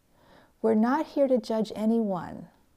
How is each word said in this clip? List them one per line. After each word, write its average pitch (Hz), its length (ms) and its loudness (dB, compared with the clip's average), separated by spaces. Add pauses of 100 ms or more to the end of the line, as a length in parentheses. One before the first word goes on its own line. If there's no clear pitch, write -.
(600)
We're 220 140 2
not 254 300 2
here 277 240 0
to 262 80 4
judge 220 360 -2
anyone. 208 760 -2 (280)